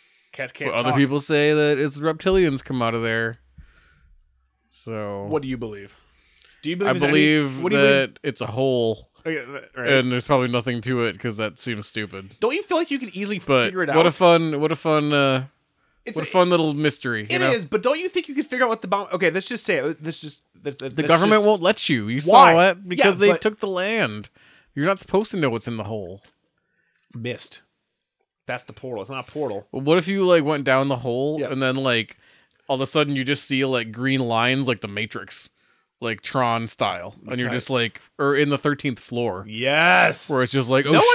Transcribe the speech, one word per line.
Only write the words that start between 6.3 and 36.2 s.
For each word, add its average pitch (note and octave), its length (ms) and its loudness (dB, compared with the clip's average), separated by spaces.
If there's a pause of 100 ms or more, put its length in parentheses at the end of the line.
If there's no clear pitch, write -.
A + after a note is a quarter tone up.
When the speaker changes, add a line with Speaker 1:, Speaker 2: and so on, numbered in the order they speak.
Speaker 1:
Do D3+ 80 -6
you F3 60 -4
believe G3 140 0
Speaker 2:
I - 20 4
Speaker 1:
there's F3 100 0
any C#3+ 100 2
Speaker 2:
believe D3+ 500 2
Speaker 1:
what - 100 -2
do C#3 40 2
you C#3 60 4
Speaker 2:
that C#3 320 4
Speaker 1:
believe? - 80 -20
Speaker 2:
it's C#3+ 180 -6
a B2+ 60 -6
hole. A#2 640 -2 (160)
Speaker 1:
Okay, D#3+ 80 -4 (100)
th-, C3+ 200 -14 (120)
right. B2 120 -6
Speaker 2:
And C3 240 4
there's B2 120 -2
probably B2+ 240 2
nothing A#2+ 340 -2
to B2 200 -2
it G#2 160 -2
'cause A2+ 180 -6
that G#2+ 220 -6
seems G#2+ 300 -6
stupid. G2 420 -10 (100)
Speaker 1:
Don't A#3+ 140 0
you G4 80 -4
feel F4+ 160 -2
like E4+ 120 -2
you C#4 80 -4
could B3 120 -10
easily G3 340 -6
Speaker 2:
But B2+ 220 4
Speaker 1:
figure F#3 160 -4
it D#3 60 -2
Speaker 2:
what C#3+ 100 2
Speaker 1:
out? E3 80 6
Speaker 2:
a E3+ 60 4
fun, E3 480 4
what D3+ 120 0
a D#3 40 -4
fun, D3+ 360 0
uh, C3+ 340 2 (580)
Speaker 1:
It's A3 120 -10
Speaker 2:
what D#3 80 -4
a D3+ 40 -10
Speaker 1:
a, - 20 -12
Speaker 2:
fun F3+ 200 4
little E3 240 2
mystery, C#3 560 -2
you - 60 -2
Speaker 1:
it - 40 0
Speaker 2:
know? C4 120 2
Speaker 1:
is, A3+ 120 -2
but F#3+ 180 -2
don't C#4 180 0
you F#4 80 -6
think F4 200 -4
you C#4+ 60 -12
could C4+ 120 -4
figure B3+ 180 0
out A#3+ 40 0
what A3 140 -4
the F#3+ 60 -12
bound-, G3 240 -2
okay, F3+ 180 0
let's F#3 180 -6
just A#3+ 160 -8
say F#3 140 0
it. D3+ 260 -6
Let's D#3+ 160 -10
just, D3+ 220 -16 (220)
let, C#3+ 180 -10
let, C3 140 -10
Speaker 2:
The - 60 -2
Speaker 1:
let's D3+ 60 -2
Speaker 2:
government G3 320 6
Speaker 1:
just G#3 80 2
Speaker 2:
won't G#3 140 2
let F#3 260 0
you. A2 200 0
You B2 180 -4
Speaker 1:
Why? G3+ 280 10
Speaker 2:
saw F3 160 6
it F#3 180 -6
because F#3+ 280 2
Speaker 1:
Yeah, F3+ 100 -2
Speaker 2:
they G#3 60 6
Speaker 1:
but E3 80 0
Speaker 2:
took G#3+ 200 -2
the G#3 80 -4
land. F3+ 600 -4 (460)
You're C#3+ 120 -2
not G3 140 0
supposed G3+ 320 -2
to G#3 40 -6
know D3+ 140 2
what's A2+ 180 -6
in A#2 80 -6
the G#2+ 80 -8
hole. G2+ 380 -10 (920)
Speaker 1:
Missed. A#2 480 -10 (840)
That's B2 180 -8
the - 80 -20
portal. A#2 300 -10
It's G#2 80 -12
not C3 180 -10
a - 40 -20
portal. A#2 380 -6
Speaker 2:
Well, C3 120 -8
what D3+ 160 4
if E3+ 100 -2
you, G3 160 0
like, E3+ 200 6
went C#3+ 200 -2
down C3+ 240 2
the C#3 80 -2
hole C3 440 -4
Speaker 1:
Yeah. C3 120 -6
Speaker 2:
and C3+ 100 -2
then, C3 140 0
like, B2 400 -2 (520)
all C3+ 80 0
of C3 40 -4
a C3+ 60 -2
sudden C#3+ 300 0
you C3 80 -4
just C3+ 200 -2
see, C3+ 200 0
like, A#2+ 280 -2
green C3 280 -2
lines B2 480 2
like A#2 120 -2
the G#2+ 80 -8
Matrix, G2+ 600 -10 (500)
like A#2 200 -6